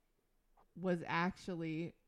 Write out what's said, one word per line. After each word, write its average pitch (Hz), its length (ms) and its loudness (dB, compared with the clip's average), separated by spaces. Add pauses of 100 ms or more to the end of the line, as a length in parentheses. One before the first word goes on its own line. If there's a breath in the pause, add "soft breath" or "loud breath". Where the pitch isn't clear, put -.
(800)
was 180 280 4
actually 165 840 0 (160)